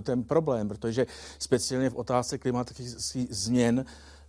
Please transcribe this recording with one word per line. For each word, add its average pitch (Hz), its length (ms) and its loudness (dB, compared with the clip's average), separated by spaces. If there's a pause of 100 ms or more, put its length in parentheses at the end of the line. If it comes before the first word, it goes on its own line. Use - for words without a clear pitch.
ten 123 220 0
problém, 135 440 2
protože 113 380 0 (320)
speciálně 127 520 0
v 120 60 -6
otázce 123 420 0
klimatických 123 500 -2 (420)
změn 117 540 4 (440)